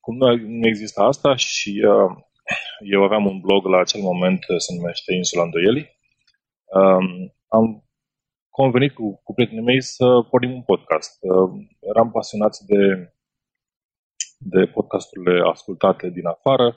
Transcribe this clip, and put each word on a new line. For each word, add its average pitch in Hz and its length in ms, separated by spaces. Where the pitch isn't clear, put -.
Cum 117 160
nu, 131 100
nu 113 60
există 107 360
asta 135 340
și, - 360
uh, 101 180
eu 98 100
aveam 104 220
un 95 140
blog 95 260
la 92 140
acel 90 200
moment, 92 480
uh, 92 100
se 90 180
numește 85 380
Insula 87 280
Îndoielii, 90 460
um, 92 720
am 113 180
convenit 135 440
cu, 104 300
cu - 100
prietenii 113 360
mei 131 120
să - 220
pornim 123 220
un 127 100
podcast. - 580
Uh, 92 300
eram 113 300
pasionați - 560
de, 101 160
de 95 280
podcasturile 90 760
ascultate 92 580
din 87 160
afară. 127 400